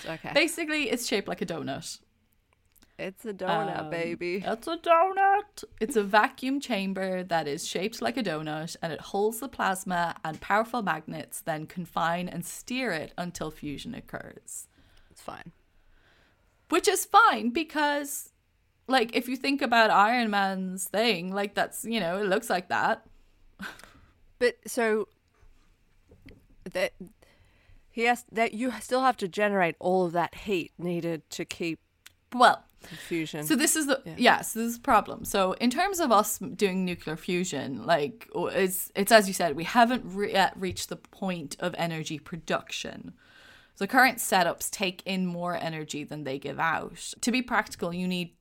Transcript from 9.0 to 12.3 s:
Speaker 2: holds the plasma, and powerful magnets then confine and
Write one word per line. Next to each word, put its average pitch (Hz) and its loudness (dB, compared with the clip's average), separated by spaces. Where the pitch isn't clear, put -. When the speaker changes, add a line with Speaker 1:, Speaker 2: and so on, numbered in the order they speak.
Speaker 2:
holds 214 -2
the 277 -8
plasma, 185 -2
and 160 -6
powerful 220 0
magnets 160 -6
then 156 -4
confine 175 -2
and 170 -8